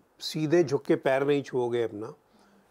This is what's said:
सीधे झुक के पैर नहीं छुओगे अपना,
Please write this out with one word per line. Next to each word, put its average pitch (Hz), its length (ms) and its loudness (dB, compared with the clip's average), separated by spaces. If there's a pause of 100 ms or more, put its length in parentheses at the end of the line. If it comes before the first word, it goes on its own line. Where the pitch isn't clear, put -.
(200)
सीधे 156 440 2
झुक 139 220 -2
के 165 100 2
पैर 139 280 0
नहीं 143 200 0
छुओगे 120 400 -2
अपना, 107 300 -8 (580)